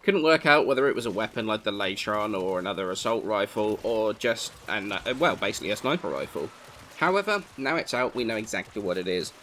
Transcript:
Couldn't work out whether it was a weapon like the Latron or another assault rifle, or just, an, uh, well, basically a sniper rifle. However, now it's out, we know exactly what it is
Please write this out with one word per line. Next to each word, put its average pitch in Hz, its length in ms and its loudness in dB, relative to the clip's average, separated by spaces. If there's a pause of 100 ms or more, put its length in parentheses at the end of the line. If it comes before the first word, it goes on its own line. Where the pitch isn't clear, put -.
Couldn't 196 180 4
work 160 240 6
out 147 220 8
whether 135 200 4
it - 80 2
was 117 120 -4
a 110 40 -2
weapon 110 360 -4
like 107 160 0
the 107 80 0
Latron 104 640 -2
or 95 240 0
another 92 320 -4
assault 110 340 -2
rifle, 107 560 0
or 110 320 0
just, - 380 -2 (160)
an, 104 240 -4
uh, 113 260 -4
well, 143 180 2
basically 101 360 -4
a 104 40 0
sniper 135 340 -2
rifle. 71 420 -6 (460)
However, 196 460 0 (140)
now 135 180 0
it's - 200 -4
out, 123 180 0
we 123 100 -2
know 113 140 -2
exactly 104 460 -6
what 90 160 0
it 90 80 -4
is 90 360 -2